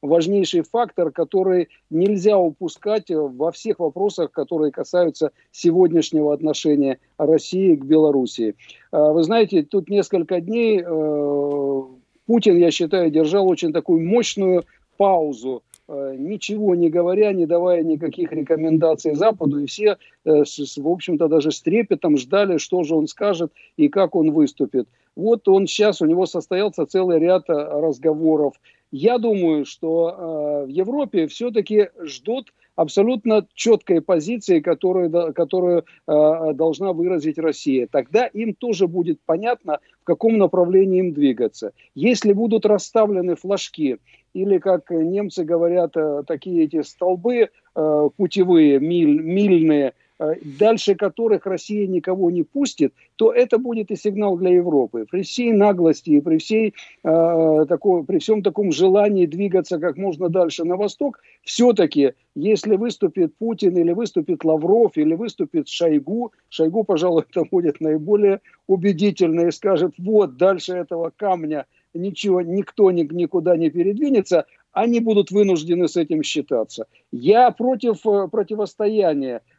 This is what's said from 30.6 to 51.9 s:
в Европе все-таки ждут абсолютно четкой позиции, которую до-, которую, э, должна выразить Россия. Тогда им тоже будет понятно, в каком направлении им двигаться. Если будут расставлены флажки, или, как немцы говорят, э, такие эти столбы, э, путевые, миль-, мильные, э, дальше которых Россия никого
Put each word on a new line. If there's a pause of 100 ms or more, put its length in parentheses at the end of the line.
в
Европе
все-таки (120)
ждут (240)
абсолютно
четкой
позиции,
которую
до-,
которую, (220)
э,
должна
выразить
Россия.
Тогда
им
тоже
будет
понятно, (220)
в
каком
направлении
им
двигаться. (220)
Если
будут
расставлены
флажки, (360)
или,
как
немцы
говорят,
э,
такие
эти
столбы, (260)
э,
путевые,
миль-,
мильные, (260)
э, (240)
дальше
которых
Россия
никого